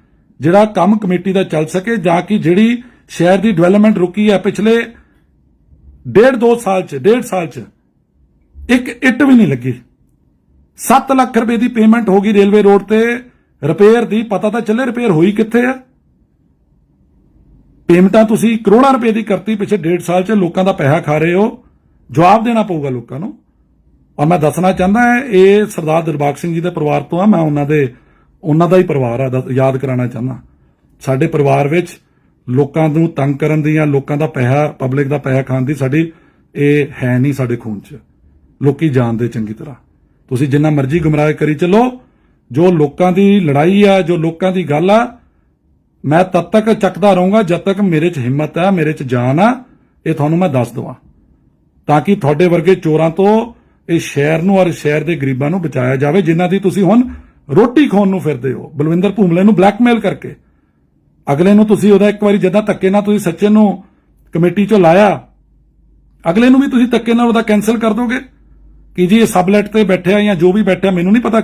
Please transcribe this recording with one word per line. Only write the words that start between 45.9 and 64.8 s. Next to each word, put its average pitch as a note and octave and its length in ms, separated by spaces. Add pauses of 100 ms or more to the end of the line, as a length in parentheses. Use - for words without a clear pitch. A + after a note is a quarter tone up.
ਮੈਂ D#3+ 180
ਤਦ F#3 180
ਤੱਕ G#3+ 320
ਚੱਕਦਾ F#3+ 400
ਰਹੂੰਗਾ F#3+ 300
ਜਦ E3+ 140
ਤੱਕ G3 240
ਮੇਰੇ E3+ 280
'ਚ F3 80
ਹਿੰਮਤ C#3 400
ਆ, F#3 140
ਮੇਰੇ D#3 220
'ਚ D#3 100
ਜਾਨ B2+ 360
ਆ, B3 240 (420)
ਇਹ D#3+ 80
ਤੁਹਾਨੂੰ D3+ 260
ਮੈਂ F#3 100
ਦੱਸ B2 220
ਦਵਾਂ, A#2+ 220 (920)
ਤਾਂ D3 140
ਕਿ G3+ 140
ਤੁਹਾਡੇ D3+ 320
ਵਰਗੇ F3 280
ਚੋਰਾਂ D#3+ 340
ਤੋਂ G#3+ 440 (360)
ਇਹ E3+ 100
ਸ਼ਹਿਰ D3+ 420
ਨੂੰ F#3+ 160
ਔਰ F3+ 140
ਸ਼ਹਿਰ D3+ 320
ਦੇ E3 120
ਗਰੀਬਾਂ C3+ 340
ਨੂੰ F#3 120
ਬਚਾਇਆ C3 340
ਜਾਵੇ, D3 260
ਜਿਨ੍ਹਾਂ E3 280
ਦੀ G3 100
ਤੁਸੀਂ F#3+ 240
ਹੁਣ A#3+ 260 (400)
ਰੋਟੀ A#3+ 380
ਖਾਣ G3 200
ਨੂੰ F#3+ 120
ਫਿਰਦੇ C3 340
ਹੋ, - 220
ਬਲਵਿੰਦਰ E3+ 360
ਭੂਮਲੇ F#3 320
ਨੂੰ G#3 120
ਬਲੈਕਮੇਲ G#3 440
ਕਰਕੇ। D#3 360 (960)
ਅਗਲੇ F3+ 220
ਨੂੰ G#3+ 120
ਤੁਸੀਂ G3+ 280
ਉਹਦਾ G3+ 160
ਇੱਕ G3+ 140
ਵਾਰੀ G3+ 140
ਜਿੱਦਾਂ F#3 260
ਧੱਕੇ F#3+ 260
ਨਾਲ G3+ 120
ਤੁਸੀਂ G#3 180
ਸੱਚੇ G3 300
ਨੂੰ G#3+ 340 (480)
ਕਮੇਟੀ F3 320
'ਚੋਂ G#3 160
ਲਾਇਆ, F3 480 (1040)